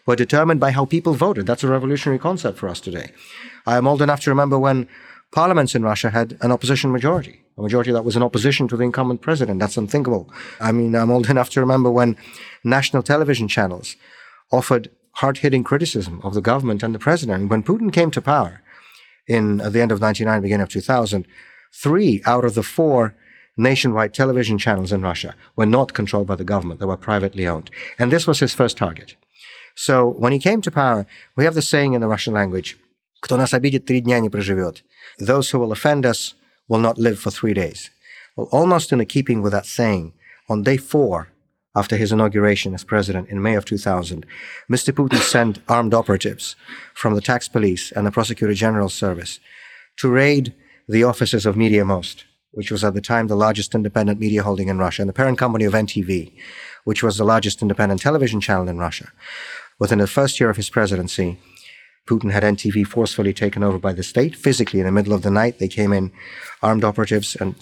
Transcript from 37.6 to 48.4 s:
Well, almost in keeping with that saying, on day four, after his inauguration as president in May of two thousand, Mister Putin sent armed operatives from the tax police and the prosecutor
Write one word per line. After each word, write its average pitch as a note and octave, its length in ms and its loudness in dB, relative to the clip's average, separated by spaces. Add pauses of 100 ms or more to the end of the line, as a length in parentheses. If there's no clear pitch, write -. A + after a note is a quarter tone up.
Well, A2+ 140 -6
almost E3 420 2
in A#2+ 120 2
keeping B2 380 -2
with G2+ 100 0
that G2+ 140 -2
saying, F#2+ 480 -2 (340)
on G#2+ 140 -2
day C3 160 2
four, A2 500 0 (460)
after G#2 220 0
his G#2 160 0
inauguration G#2 600 2
as F2+ 120 -10
president F#2 440 -2
in G2 140 -6
May A2 140 2
of G2 100 -2
two G#2+ 100 -4
thousand, F2+ 480 -4 (440)
Mister B2 240 0
Putin C3+ 280 2
sent A2+ 380 2 (100)
armed A#2 240 2
operatives G#2+ 640 0 (380)
from A2 200 0
the G#2 60 0
tax A#2+ 280 -2
police G2+ 440 0
and G2+ 140 -2
the G2+ 60 -2
prosecutor A2 420 0